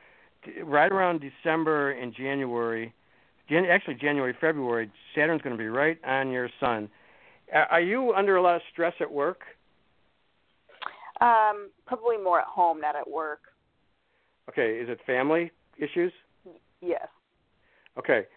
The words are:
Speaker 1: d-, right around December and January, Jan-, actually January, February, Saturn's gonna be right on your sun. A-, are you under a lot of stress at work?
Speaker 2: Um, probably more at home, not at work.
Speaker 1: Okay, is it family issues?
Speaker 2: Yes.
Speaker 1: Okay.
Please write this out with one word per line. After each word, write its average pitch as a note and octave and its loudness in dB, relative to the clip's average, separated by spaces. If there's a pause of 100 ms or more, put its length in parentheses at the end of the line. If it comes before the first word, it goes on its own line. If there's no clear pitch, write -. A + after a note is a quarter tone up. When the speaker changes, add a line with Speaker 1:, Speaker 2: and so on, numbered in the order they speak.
(440)
Speaker 1:
d-, - -16
right D#3 4
around F3+ 2
December D3+ 0
and B2 -8
January, A#2+ -4 (560)
Jan-, F3 2
actually F3 2
January, C3 0
February, A#2+ 0 (240)
Saturn's D3+ 2
gonna B2+ -6
be A2 -6
right D3 0
on C3+ 0
your B2+ -4 (100)
sun. A2 -2 (680)
A-, D3+ 6 (120)
are E3+ 4
you A#3 0
under G3 4
a F3+ 4
lot F3 4
of E3+ -6 (100)
stress E3+ -2
at D3 -4
work? C#3+ -4 (1800)
Speaker 2:
Um, G#3+ 4 (160)
probably A#3 -2
more F3+ 2
at - -4
home, E3 0
not D3+ -4
at C3+ -8
work. D3+ -6 (1080)
Speaker 1:
Okay, A2+ 0
is A#2+ -6
it A#2 -8
family D3+ 0 (260)
issues? E3+ -2 (680)
Speaker 2:
Yes. F3 -6 (880)
Speaker 1:
Okay. B2 0 (100)